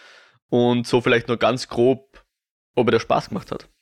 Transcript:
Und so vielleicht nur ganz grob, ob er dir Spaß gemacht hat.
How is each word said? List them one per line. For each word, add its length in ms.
Und 360
so 140
vielleicht 300
nur 80
ganz 320
grob, 540
ob 140
er 20
dir 80
Spaß 300
gemacht 220
hat. 180